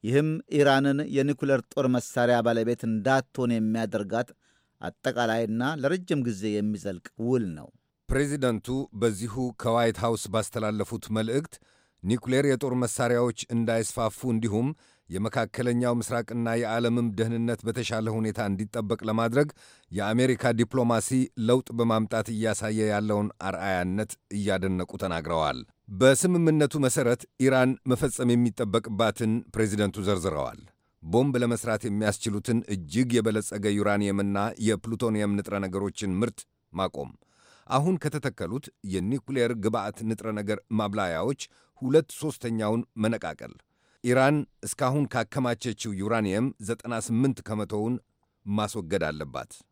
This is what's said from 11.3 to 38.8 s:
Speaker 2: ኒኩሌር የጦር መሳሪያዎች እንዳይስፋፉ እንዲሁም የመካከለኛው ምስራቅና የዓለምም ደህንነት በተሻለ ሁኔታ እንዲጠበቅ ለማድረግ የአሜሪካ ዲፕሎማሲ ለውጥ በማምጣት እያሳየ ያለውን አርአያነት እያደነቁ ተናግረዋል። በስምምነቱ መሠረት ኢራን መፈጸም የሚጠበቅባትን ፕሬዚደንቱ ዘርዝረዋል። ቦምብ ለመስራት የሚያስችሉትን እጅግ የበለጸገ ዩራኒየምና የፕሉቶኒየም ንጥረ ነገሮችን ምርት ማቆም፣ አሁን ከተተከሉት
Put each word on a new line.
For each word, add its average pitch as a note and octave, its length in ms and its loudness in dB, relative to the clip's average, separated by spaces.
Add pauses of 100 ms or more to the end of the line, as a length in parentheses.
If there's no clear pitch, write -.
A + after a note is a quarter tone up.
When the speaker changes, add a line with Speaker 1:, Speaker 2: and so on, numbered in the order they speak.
Speaker 2:
ኒኩሌር B2+ 420 2
የጦር C3 300 2
መሳሪያዎች A#2+ 640 2 (100)
እንዳይስፋፉ A2+ 680 0 (100)
እንዲሁም A2+ 380 0 (420)
የመካከለኛው A#2+ 840 0
ምስራቅና A#2 600 -2
የዓለምም A#2 580 2
ደህንነት A2+ 500 -2
በተሻለ A2 460 -2
ሁኔታ A2 340 -2
እንዲጠበቅ G#2 640 -2
ለማድረግ A#2 440 2 (420)
የአሜሪካ A#2 640 2
ዲፕሎማሲ A#2 560 2 (300)
ለውጥ B2 340 2
በማምጣት A2+ 560 0
እያሳየ A2 580 -2
ያለውን G#2 420 0 (100)
አርአያነት F#2 760 -2 (200)
እያደነቁ F#2+ 680 0
ተናግረዋል። D#2+ 600 -2 (300)
በስምምነቱ D3 920 4
መሠረት B2+ 420 2 (180)
ኢራን C3 320 4 (140)
መፈጸም B2+ 460 0
የሚጠበቅባትን A2 1000 2 (160)
ፕሬዚደንቱ G#2 540 0
ዘርዝረዋል። E2 560 -2 (440)
ቦምብ B2 340 2
ለመስራት A#2 460 0
የሚያስችሉትን G#2+ 760 0 (100)
እጅግ G2 460 -2
የበለጸገ G#2+ 560 0
ዩራኒየምና G2+ 680 2 (220)
የፕሉቶኒየም G#2+ 760 0
ንጥረ G2+ 240 -4
ነገሮችን F#2+ 580 -4
ምርት A2+ 220 -2 (340)
ማቆም፣ E2 380 -4 (580)
አሁን D3+ 280 2
ከተተከሉት C3 680 -4 (180)